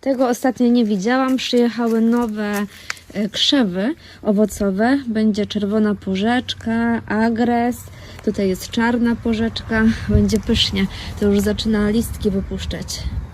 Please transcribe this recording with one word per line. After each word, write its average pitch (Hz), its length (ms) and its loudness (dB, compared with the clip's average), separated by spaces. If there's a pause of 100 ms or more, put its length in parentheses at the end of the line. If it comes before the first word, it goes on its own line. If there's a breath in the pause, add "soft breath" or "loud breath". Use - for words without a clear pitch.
Tego 262 280 2
ostatnio 247 400 2
nie 240 160 4
widziałam. 240 520 0
Przyjechały 233 640 0
nowe, 214 680 0 (480 loud breath)
e, 202 140 -2
krzewy 220 680 0 (280 loud breath)
owocowe. 208 840 2
Będzie 214 400 0
czerwona 208 480 0
porzeczka, 226 1120 -2
agres. 233 680 0 (480 loud breath)
Tutaj 202 240 0
jest 185 220 -4
czarna 233 460 0
porzeczka. 226 680 -2 (260 loud breath)
Będzie 208 320 4
pysznie. 196 460 0 (340 loud breath)
To 208 60 2
już 202 140 4
zaczyna 208 500 0
listki 220 400 0
wypuszczać. - 720 -6 (320)